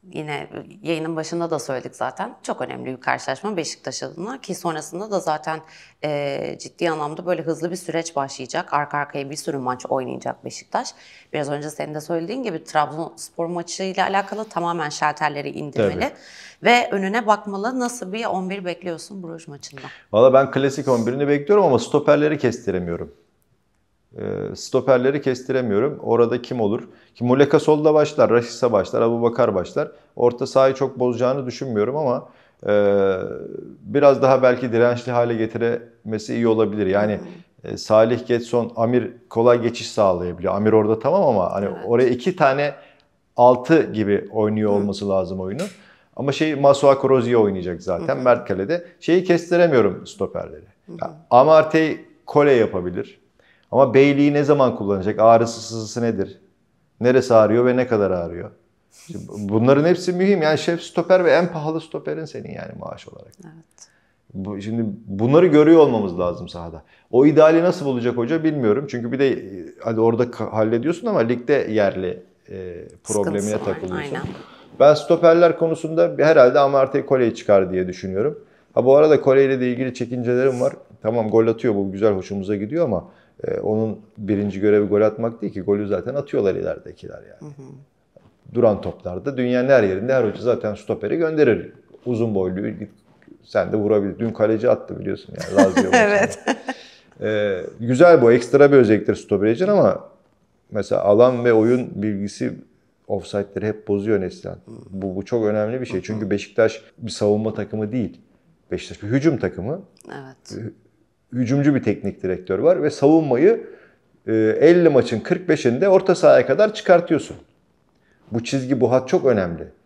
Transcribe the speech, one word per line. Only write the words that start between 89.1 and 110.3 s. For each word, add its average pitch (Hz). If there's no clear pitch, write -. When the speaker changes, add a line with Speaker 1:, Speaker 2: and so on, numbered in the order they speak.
Speaker 2:
dünyanın 123
her 127
yerinde 98
her 131
hoca 101
zaten 110
stoperi 104
gönderir. 156
Uzun 113
boylu, 95
git, 104
sen 95
de 104
vurabilir. 101
Dün 113
kaleci 110
attı -
biliyorsun -
yani, -
Lazio 190
Speaker 1:
<laughs> -
Speaker 2:
maçında. 240
Speaker 1:
Evet. 208
Speaker 2:
Ee, 104
güzel 131
bu, 117
ekstra 139
bir 143
özelliktir 107
stoper -
için 120
ama 160
mesela 101
alan 120
ve 120
oyun 120
bilgisi 101
offside'leri 101
hep 107
bozuyor 101
Neslihan. 90
Speaker 1:
Hı. 107
Speaker 2:
Bu, 95
bu 95
çok 113
önemli 107
bir 117
şey. 107
Speaker 1:
Hı 92
hı. 90
Speaker 2:
Çünkü 107
Beşiktaş 107
bir 107
savunma 107
takımı 107
değil. 113
Beşiktaş 87
bir 101
hücum 135
takımı. 107
Speaker 1:
Evet. 131